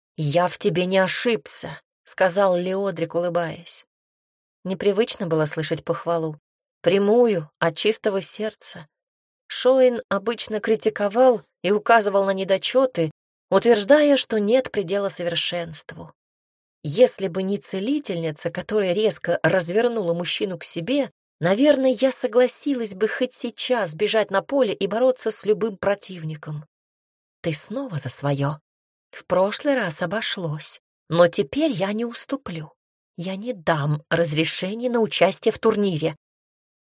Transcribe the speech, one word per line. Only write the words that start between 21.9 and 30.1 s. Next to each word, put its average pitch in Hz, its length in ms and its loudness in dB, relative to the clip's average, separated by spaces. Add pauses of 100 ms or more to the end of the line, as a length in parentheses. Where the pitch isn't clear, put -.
я 262 200 2
согласилась 247 840 0
бы 214 140 0
хоть - 260 -4
сейчас 226 600 -4
бежать 208 360 0
на 202 100 2
поле 254 320 0
и - 140 -2
бороться 233 440 0
с - 140 -6
любым 202 320 0
противником. 156 880 -6 (800)
"Ты 165 100 -2
снова 220 460 -6
за 131 100 -6
свое. 143 500 -2 (520)
В - 160 -20
прошлый 208 480 2
раз 196 260 -2
обошлось, 170 800 -4 (300)